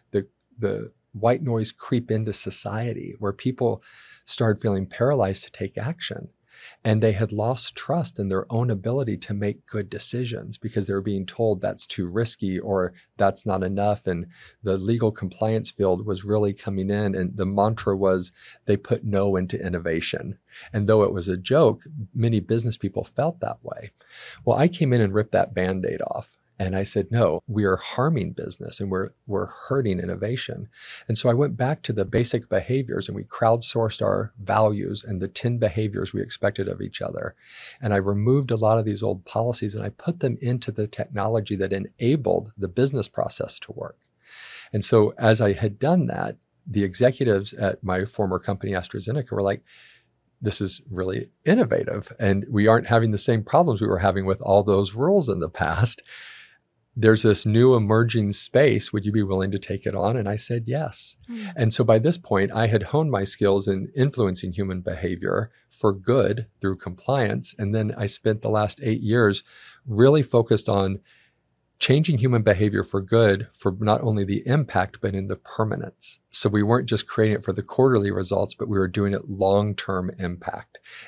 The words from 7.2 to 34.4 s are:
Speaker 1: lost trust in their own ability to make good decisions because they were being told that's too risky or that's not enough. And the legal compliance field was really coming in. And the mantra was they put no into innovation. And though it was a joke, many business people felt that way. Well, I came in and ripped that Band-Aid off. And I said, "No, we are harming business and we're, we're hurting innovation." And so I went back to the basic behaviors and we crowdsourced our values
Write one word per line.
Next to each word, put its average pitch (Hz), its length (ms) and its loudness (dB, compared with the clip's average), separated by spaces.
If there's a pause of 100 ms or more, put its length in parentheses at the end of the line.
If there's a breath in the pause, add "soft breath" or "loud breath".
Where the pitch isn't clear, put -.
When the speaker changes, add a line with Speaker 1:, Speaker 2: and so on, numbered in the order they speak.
Speaker 1:
lost 110 420 -2
trust 139 440 -4
in 98 100 -2
their 95 200 -2
own 117 200 0
ability 113 480 -2
to - 160 -10
make 104 320 -4
good 101 240 -8
decisions 117 680 -6
because 107 280 -4
they 98 80 -4
were 98 80 -2
being 98 240 -4
told 107 340 0
that's 98 260 -4
too 92 220 -6
risky 95 500 -4
or 92 360 -2 (240 soft breath)
that's 98 280 0
not 95 180 -2
enough. 101 440 -2
And 85 200 -2 (340 loud breath)
the 98 160 -2
legal 110 340 0
compliance 110 600 -4
field 98 340 0
was 95 180 -4
really 104 300 0
coming 98 360 -4
in. 101 260 0
And 92 200 -4
the 98 120 -2
mantra 101 500 0
was 92 340 0 (340 loud breath)
they 101 120 2
put - 260 -4
no 101 320 0
into 92 240 -2
innovation. 85 800 -4 (340 loud breath)
And 104 160 0
though 107 160 8
it 98 80 4
was 92 160 -4
a 92 100 -2
joke, 120 460 4 (300)
many 113 260 2
business 113 380 -2
people - 260 -6
felt 160 380 -4
that - 200 -6
way. - 300 -12 (540 loud breath)
Well, 110 120 4
I 151 120 6
came 156 240 2
in 120 80 4
and 98 120 2
ripped 107 200 0
that - 220 2
Band-Aid 92 480 -2
off. - 340 -10 (220)
And 95 160 -2
I 95 80 0
said, 98 280 -2
"No, 98 360 2
we 107 180 0
are 95 120 4
harming 123 560 -2
business - 460 -10
and 101 120 -6
we're, 95 180 -2 (160)
we're 95 220 -4
hurting 117 520 -2
innovation." 98 720 -6 (380 loud breath)
And 110 100 -2
so - 100 0
I 120 60 6
went 123 240 2
back 135 240 -2
to - 120 -6
the 104 120 0
basic 120 420 0
behaviors 120 600 -2
and 101 60 -8
we 101 80 -8
crowdsourced 113 800 0
our 98 360 0
values 104 640 0